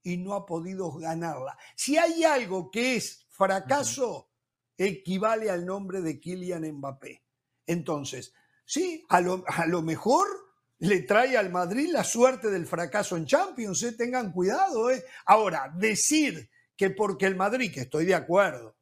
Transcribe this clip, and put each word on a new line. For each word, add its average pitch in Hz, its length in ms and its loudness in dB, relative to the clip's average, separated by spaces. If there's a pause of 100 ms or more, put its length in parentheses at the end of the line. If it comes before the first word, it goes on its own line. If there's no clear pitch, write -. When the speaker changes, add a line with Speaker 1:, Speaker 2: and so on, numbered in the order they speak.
Speaker 1:
y 180 140 -4
no 190 160 -6
ha 208 120 -4
podido 175 460 -6
ganarla. 160 640 -6 (180)
Si 285 220 0
hay 330 280 2
algo 208 440 0
que 240 280 0
es - 320 -8
fracaso, 196 880 0
Speaker 2:
Ujú. - 100 -18 (500)
Speaker 1:
equivale 208 720 0
al 175 160 -2
nombre 190 360 -6
de 156 180 -4
Kylian 180 500 -6
Mbappé. 139 540 -12 (420)
Entonces, 147 680 -4 (320)
sí, 330 440 -4
a 180 120 6
lo, 180 260 -2
a 170 180 -2
lo 170 160 0
mejor 208 460 2 (520)
le 180 220 2
trae 247 360 4
al 196 120 2
Madrid 180 420 -2
la 240 120 2
suerte 240 460 4
del 175 180 -2
fracaso 180 500 -2
en 160 80 -4
Champions, 247 580 0
¿eh? 233 100 -4
Tengan 240 380 -2
cuidado, 240 600 0
¿eh? 254 120 -2 (220)
Ahora, 180 500 4
decir 214 760 0 (260)
que 196 160 2
porque 196 340 0
el 190 100 2
Madrid, 208 380 0
que 131 80 -8
estoy 156 240 -2
de 190 80 4
acuerdo 165 680 0